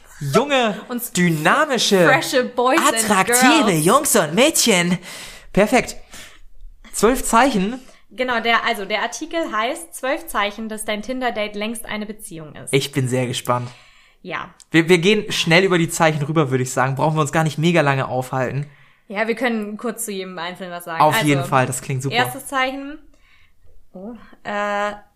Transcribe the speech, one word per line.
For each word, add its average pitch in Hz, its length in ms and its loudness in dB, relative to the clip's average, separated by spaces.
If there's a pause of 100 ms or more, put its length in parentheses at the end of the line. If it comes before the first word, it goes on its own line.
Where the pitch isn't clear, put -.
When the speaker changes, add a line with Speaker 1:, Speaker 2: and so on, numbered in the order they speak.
(200)
Speaker 1:
junge, 226 640 2
Speaker 2:
<laughs> - 40 -14
Uns 240 220 -8
Speaker 1:
dynamische, 180 960 2
Speaker 2:
frische 247 360 2
Boys 254 340 0
and - 160 2 (160)
Speaker 1:
attraktive 240 600 4
Speaker 2:
Girls. 151 120 2
Speaker 1:
Jungs 262 320 4
und 160 200 0
Mädchen. 196 600 4 (560)
Perfekt. 208 440 2 (960)
Zwölf 247 320 2
Zeichen. 233 560 2 (300)
Speaker 2:
Genau, 247 300 -4
der, 226 240 2
also 220 200 -2
der 196 180 -4
Artikel 311 380 -6 (120)
heißt 240 420 -6
Zwölf 285 320 -6
Zeichen, 214 420 -6
dass 214 160 -10
dein 208 180 -4
Tinder-Date 214 540 -6
längst 220 300 -8
eine 214 200 -8
Beziehung 160 480 -14
ist. - 180 -14
Speaker 1:
Ich 139 200 0
bin 131 160 0
sehr 127 180 0
gespannt. 123 420 -4 (540)
Speaker 2:
Ja. - 320 -12 (160)
Speaker 1:
Wir, 160 180 4
wir 180 100 6
gehen 208 340 2
schnell 165 320 4
über 185 140 2
die 165 120 2
Zeichen 156 320 2
rüber, 151 280 0
würde 127 120 2
ich 127 100 -6
sagen. 131 220 0
Brauchen 151 220 0
wir 156 60 2
uns 135 100 -4
gar 160 120 2
nicht 156 140 -4
mega 170 220 4
lange 139 280 0
aufhalten. 127 580 -4 (420)
Speaker 2:
Ja, 214 180 -4
wir 226 80 0
können 226 420 -4
kurz 220 280 -8
zu 214 80 -8
jedem 185 260 -10
Einzelnen 180 340 -10
was 175 120 -12
sagen. 165 180 0
Speaker 1:
Auf 151 140 6
Speaker 2:
Also, 156 100 0
Speaker 1:
jeden 143 180 2
Fall, 131 220 2
das 131 160 -6
klingt 135 200 -6
super. 135 120 -4
Speaker 2:
erstes 247 320 -2
Zeichen. 277 520 -4 (960)
Oh, 196 220 -14 (300)
äh, 208 480 -2 (240)